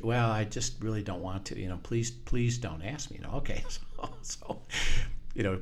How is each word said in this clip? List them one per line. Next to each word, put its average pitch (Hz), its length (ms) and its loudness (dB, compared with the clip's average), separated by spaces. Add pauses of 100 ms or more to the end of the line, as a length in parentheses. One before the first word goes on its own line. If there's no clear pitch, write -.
"Well, 117 260 4
I 107 140 0
just 117 400 -4
really 107 180 0
don't 95 200 -4
want 92 240 -4
to. - 120 -8
You 95 100 -4
know, 90 140 -4
please, 120 300 0
please 120 460 2
don't 80 240 -6
ask 135 280 -6
me." - 60 -10
You - 80 -8
know, - 140 -6
okay. - 300 2
<laughs> - 60 -2 (240)
So, - 240 -6
so, - 400 -8 (720)
you - 80 0
know, 95 200 2